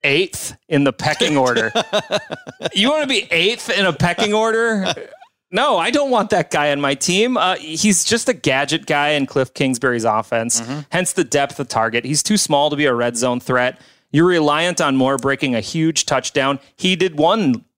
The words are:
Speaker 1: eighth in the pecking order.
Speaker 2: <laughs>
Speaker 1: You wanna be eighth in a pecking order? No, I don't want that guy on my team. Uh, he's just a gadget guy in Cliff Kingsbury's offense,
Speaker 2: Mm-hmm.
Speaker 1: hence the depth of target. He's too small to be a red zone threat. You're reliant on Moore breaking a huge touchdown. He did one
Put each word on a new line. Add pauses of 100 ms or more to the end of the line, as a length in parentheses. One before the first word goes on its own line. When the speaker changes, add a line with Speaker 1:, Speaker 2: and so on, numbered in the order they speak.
Speaker 1:
eighth (120)
in
the
pecking
order.
Speaker 2:
<laughs>
Speaker 1:
You
wanna
be
eighth
in
a
pecking
order? (580)
No,
I
don't
want
that
guy
on
my
team.
Uh,
he's
just
a
gadget
guy
in
Cliff
Kingsbury's
offense,
Speaker 2:
Mm-hmm. (100)
Speaker 1:
hence
the
depth
of
target.
He's
too
small
to
be
a
red
zone
threat. (300)
You're
reliant
on
Moore
breaking
a
huge
touchdown. (180)
He
did
one (140)